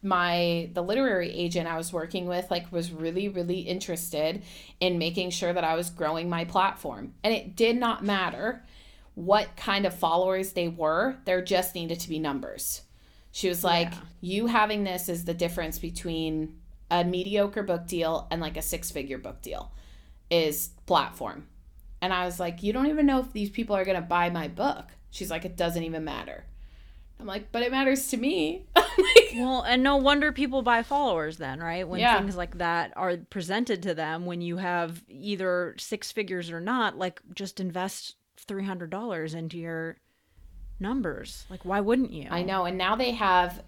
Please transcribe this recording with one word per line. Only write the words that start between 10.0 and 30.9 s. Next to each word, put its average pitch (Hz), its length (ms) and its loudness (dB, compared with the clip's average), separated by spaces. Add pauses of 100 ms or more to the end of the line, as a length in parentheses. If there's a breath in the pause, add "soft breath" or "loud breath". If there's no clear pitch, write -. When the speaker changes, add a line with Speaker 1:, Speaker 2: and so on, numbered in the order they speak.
Speaker 1:
they 175 160 0
were, 170 480 2 (100)
there 185 160 2
just 180 320 0
needed 170 260 -4
to - 80 -8
be 156 100 -2
numbers. - 640 -4 (480 soft breath)
She - 180 -2
was 175 140 -2
like, 170 300 4
Speaker 2:
Yeah. - 60 -10 (240)
Speaker 1:
"You 196 240 0
having 214 380 4
this 180 260 -4
is 170 160 -2
the 170 80 0
difference 170 440 -2
between 160 800 -4 (340)
a 175 140 4
mediocre 202 580 0
book 175 240 -2
deal 165 440 0
and, 170 100 -2
like, 160 160 -4
a 156 60 -6
six-figure 143 560 -6
book - 240 -14
deal, - 280 -10 (600 soft breath)
is 160 400 0 (160)
platform." 139 600 0 (540)
And 185 140 0
I 180 100 0
was 175 160 -4
like, 170 220 -4
"You 202 100 0
don't 262 140 2
even 302 180 2
know 269 160 6
if 254 140 -4
these 208 160 -2
people 214 260 -2
are 190 80 2
gonna 185 160 0
buy 175 300 2
my 165 180 -4
book." - 380 -2 (240)
She's - 200 -8
like, 170 140 -6
"It 175 140 -8
doesn't 170 240 0
even 160 220 -6
matter." - 420 -8 (760 soft breath)
I'm 226 60 -14
like, 208 260 -8
"But 233 100 0
it 247 80 0
matters 269 380 2
to 262 80 -2
me." 320 480 0 (100)
<laughs> - 0 - (240)
Like 381 380 10
Speaker 2:
Well, 254 260 0
and 254 220 4
no 285 120 6
wonder 285 360 6
people 269 300 0
buy 233 200 4
followers 180 560 0